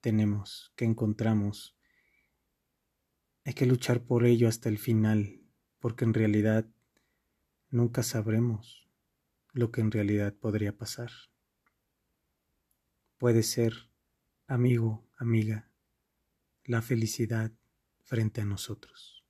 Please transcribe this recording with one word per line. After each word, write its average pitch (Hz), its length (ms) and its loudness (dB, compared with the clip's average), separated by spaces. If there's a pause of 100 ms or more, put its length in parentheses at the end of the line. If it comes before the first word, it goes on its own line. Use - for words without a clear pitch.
tenemos, 107 760 -2
que - 80 -4
encontramos. 110 920 -2 (1700)
Hay 127 100 -8
que 131 120 2
luchar 123 380 2
por 120 200 2
ello 120 220 6
hasta 113 220 -2
el 107 100 -2
final, 107 640 0 (380)
porque 117 240 -4
en 113 100 2
realidad 110 560 2 (960)
nunca 120 360 0
sabremos 110 760 -2 (720)
lo 120 180 -2
que 120 100 -6
en 110 100 0
realidad 104 440 -2
podría 104 420 -4
pasar. 117 340 -12 (2000)
Puede 117 240 4
ser, - 480 -2 (560)
amigo, 120 600 0 (120)
amiga, 110 520 -2 (960)
la 117 180 -2
felicidad 113 680 -2 (520)
frente 113 360 -2
a 104 40 -4
nosotros. - 840 -12